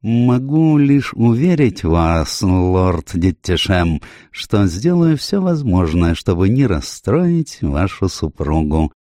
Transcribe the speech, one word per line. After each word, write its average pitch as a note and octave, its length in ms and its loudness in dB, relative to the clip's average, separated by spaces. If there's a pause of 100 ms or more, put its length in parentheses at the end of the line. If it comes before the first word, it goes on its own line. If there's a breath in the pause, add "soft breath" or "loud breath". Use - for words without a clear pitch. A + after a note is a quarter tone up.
Могу B2+ 720 2
лишь C#3 380 2
уверить B2 680 2
вас, E2 580 0
лорд F#2 720 0
Диттишем, F2 880 0 (280 loud breath)
что - 360 -2
сделаю D#3+ 500 0
всё G3+ 240 -4
возможное, F2+ 760 0
чтобы F#2 360 0
не C3 160 2
расстроить D#3 960 -2
вашу F2+ 480 -2
супругу. D#2 840 -2 (120)